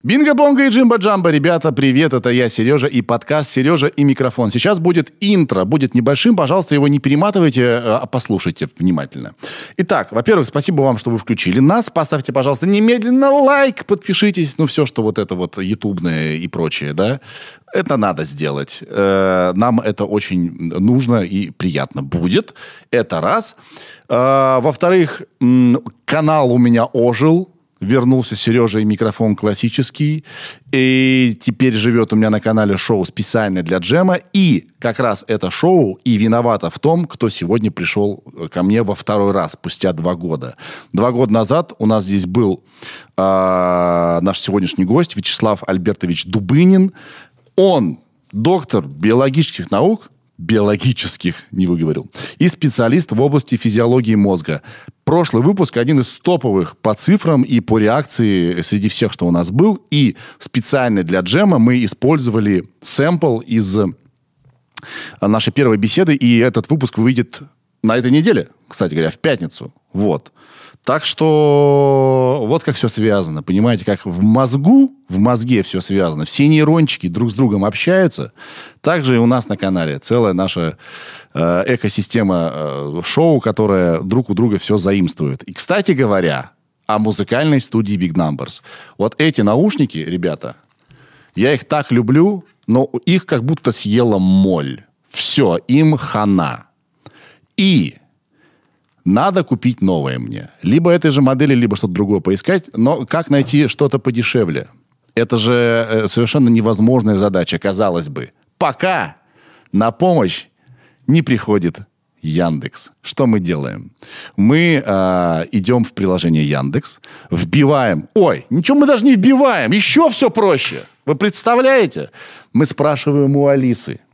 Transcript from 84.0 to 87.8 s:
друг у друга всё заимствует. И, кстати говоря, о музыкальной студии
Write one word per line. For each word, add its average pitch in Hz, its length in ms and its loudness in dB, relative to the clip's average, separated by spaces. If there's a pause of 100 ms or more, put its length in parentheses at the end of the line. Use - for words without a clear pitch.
друг 110 280 -2
у 98 60 -2
друга 104 240 0
всё 107 180 -2
заимствует. 92 680 -2
И, - 100 -18
кстати 196 400 -2
говоря, 95 580 -2 (340)
о 107 140 -2
музыкальной 147 640 0
студии 107 340 -2